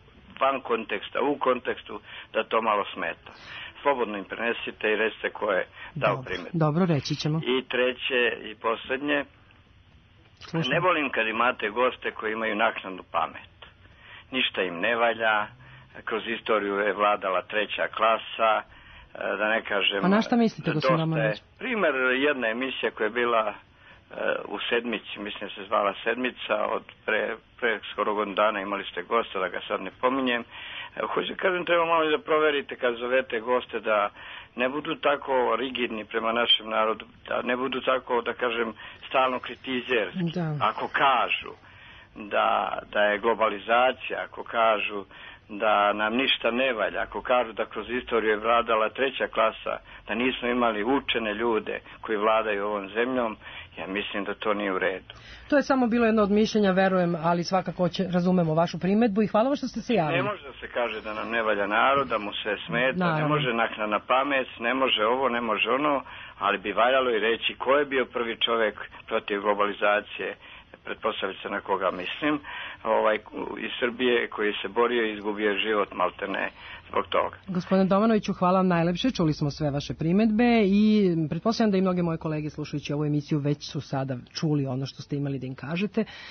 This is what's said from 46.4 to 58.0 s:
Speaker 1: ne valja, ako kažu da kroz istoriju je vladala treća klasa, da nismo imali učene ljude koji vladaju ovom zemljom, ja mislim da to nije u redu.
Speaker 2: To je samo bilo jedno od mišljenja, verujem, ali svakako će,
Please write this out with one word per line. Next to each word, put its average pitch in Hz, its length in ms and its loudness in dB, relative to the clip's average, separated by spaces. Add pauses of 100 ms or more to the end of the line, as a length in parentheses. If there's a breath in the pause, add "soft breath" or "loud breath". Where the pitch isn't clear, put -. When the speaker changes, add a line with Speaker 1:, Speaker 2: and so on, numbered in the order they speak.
Speaker 1:
ne 127 220 0
valja, 98 300 -2
ako 101 200 -8
kažu 123 300 2
da 107 140 -4
kroz 104 260 -8
istoriju 120 380 0
je 107 80 2
vladala 113 500 2
treća 127 400 -2
klasa, 110 460 0 (300 loud breath)
da 104 100 -6
nismo 123 340 -2
imali 117 380 0
učene 120 480 -2
ljude 107 460 -2 (200 loud breath)
koji 107 180 -2
vladaju 107 480 2
ovom 101 220 -4
zemljom, 117 480 -2 (420 loud breath)
ja 82 100 -8
mislim 101 360 -4
da 101 100 -6
to 107 200 -2
nije 101 180 -2
u 92 60 0
redu. 92 360 -4 (320 loud breath)
Speaker 2:
To 294 100 2
je 269 60 4
samo 262 240 2
bilo 233 200 2
jedno 220 160 4
od 196 80 2
mišljenja, 208 420 4
verujem, 185 440 4
ali 170 280 2
svakako 180 440 0
će, 185 160 -2